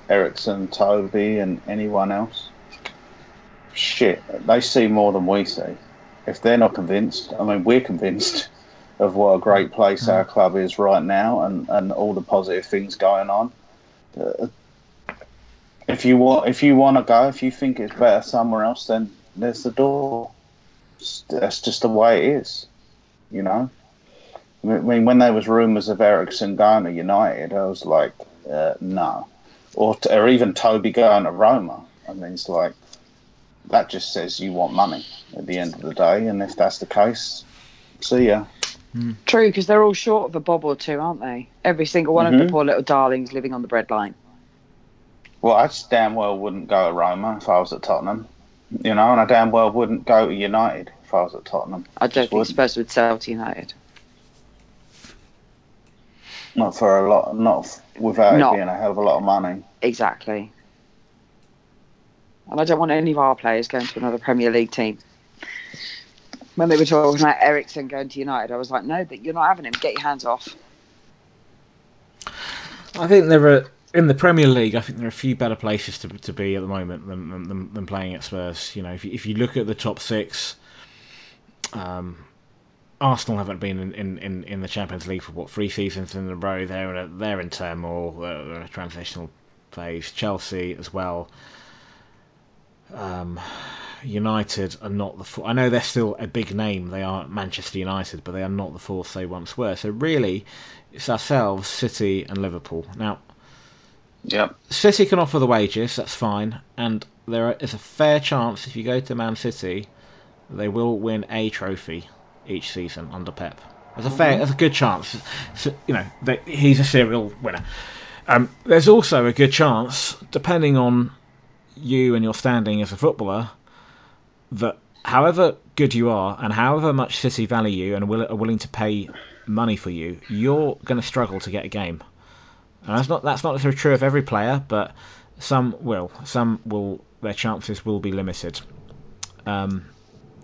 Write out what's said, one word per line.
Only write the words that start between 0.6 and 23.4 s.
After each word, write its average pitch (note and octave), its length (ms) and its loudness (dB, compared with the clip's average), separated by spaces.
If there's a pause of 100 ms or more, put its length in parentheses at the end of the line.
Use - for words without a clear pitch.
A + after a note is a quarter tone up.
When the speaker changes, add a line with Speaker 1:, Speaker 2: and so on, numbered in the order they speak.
Speaker 1:
Toby, G#2 680 0
and F#2 280 -4
anyone G#2 460 -2
else, A2 340 -6 (1300)
shit, - 480 0 (260)
they A#2 140 6
see A#2 260 2
more G#2 240 4
than F#2 160 0
we G2+ 160 2
see. - 320 -8 (500)
If - 160 -8
they're A#2 160 4
not A2+ 160 4
convinced, G2 640 -4
I G2+ 60 -4
mean, G2+ 220 -2
we're B2 160 6
convinced F#2+ 680 -4 (500)
of G2 180 2
what G2+ 180 4
a F#2 60 4
great G2 340 4
place G2+ 340 2
our F#2+ 160 4
club F#2 320 2
is F#2+ 240 -2
right G2 240 4
now G2 380 0
and, F#2+ 280 -4
and G2 220 0
all G#2 220 -2
the F#2 80 -4
positive F#2 440 0
things G2 300 -4
going G2 340 2
on. A3+ 220 -2 (640)
Uh, - 300 -6 (1400)
if B2+ 160 -2
you B2+ 120 6
wa-, B2+ 300 6
if B2+ 160 0
you C#3+ 140 8
wanna C3+ 260 6
go, A#2+ 240 6
if C3 160 -6
you B2+ 80 0
think C3 300 -2
it's G#2+ 120 -8
better A2 300 4
somewhere A#2 400 0
else, A#2 240 -2
then A2+ 240 -2 (240)
there's A#2 280 -4
the A#2+ 80 -4
door. C3+ 600 0 (680)
It's, - 300 -14
that's - 320 -4
just - 200 -4
the A#2 80 2
way A2 360 4
it C#3+ 120 2
is, - 280 -10 (640)
you G2 140 -6